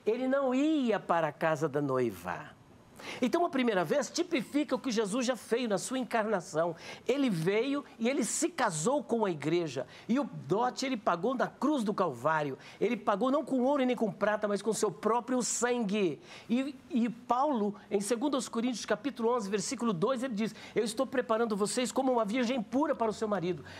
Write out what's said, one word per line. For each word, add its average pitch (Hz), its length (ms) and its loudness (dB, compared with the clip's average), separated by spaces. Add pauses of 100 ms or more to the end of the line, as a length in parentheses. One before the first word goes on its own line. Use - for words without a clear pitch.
ele 247 240 0
não 262 260 2
ia 269 420 2
para 170 300 2
a 147 60 -4
casa 160 340 2
da 143 140 0
noiva. 113 720 -2 (720)
Então, 330 240 2
a 339 40 -2
primeira 240 340 2
vez 233 260 0
tipifica 285 640 -2
o - 40 -6
que 277 100 -6
Jesus 220 360 0
já 247 100 0
fez 240 320 -2
na 202 100 0
sua 262 220 -4
encarnação. 190 720 0 (320)
Ele 269 240 4
veio 214 540 2 (160)
e 226 80 0
ele 277 160 2
se - 240 0
casou 226 560 0
com 226 220 0
a 196 40 2
igreja. 151 560 -2 (220)
E 233 140 2
o - 20 -2
dote 190 640 -2
ele 262 100 -2
pagou 202 400 0
na 226 120 2
cruz 277 360 0
do 202 100 0
Calvário. 151 640 0 (220)
Ele 226 160 2
pagou 220 340 0
não 285 140 2
com 254 160 0
ouro 269 240 2
e - 20 2
nem 247 80 2
com 226 160 0
prata, 208 380 0
mas 202 140 -2
com 220 100 -2
seu 214 180 0
próprio 240 540 0
sangue. 214 720 0 (320)
E, 269 240 0 (160)
e 240 200 2
Paulo, 233 640 2 (160)
em 196 80 2
segunda 247 380 0
aos 247 100 -2
Coríntios, 233 380 -2
capítulo 233 500 0
onze, 202 140 -2
versículo 220 420 -2
dois, 220 320 0
ele 269 100 -4
diz: 214 220 -2 (180)
"Eu 220 120 2
estou 262 200 -2
preparando 233 520 0
vocês 208 340 0
como 262 180 2
uma 233 140 4
virgem 233 400 0
pura 277 320 0
para 226 160 0
o - 20 -8
seu 220 140 -4
marido. 180 380 -2 (140)